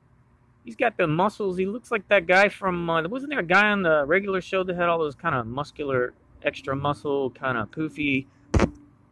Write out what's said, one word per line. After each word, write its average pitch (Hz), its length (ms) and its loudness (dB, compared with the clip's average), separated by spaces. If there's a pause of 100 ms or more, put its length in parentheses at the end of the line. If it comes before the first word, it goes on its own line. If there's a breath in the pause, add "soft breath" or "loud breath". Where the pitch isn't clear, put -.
(640)
He's 226 100 -14
got 240 220 0
the 180 80 2
muscles. 180 520 0
He 185 100 0
looks 226 240 -8
like 220 160 -4
that 196 180 4
guy 190 240 6
from, 175 400 -2
uh, 165 180 0
wasn't 262 220 -8
there 277 100 -4
a 185 40 0
guy 196 260 4
on 202 140 0
the 156 240 4
regular 190 340 0
show 190 220 -2
that 180 120 -6
had 175 140 0
all 170 80 2
those 151 160 -2
kinda 139 300 -2
muscular, 131 720 -4 (260)
extra 143 340 -4
muscle, 139 540 -2
kinda 123 420 -4
poofy, 147 540 -4 (880 soft breath)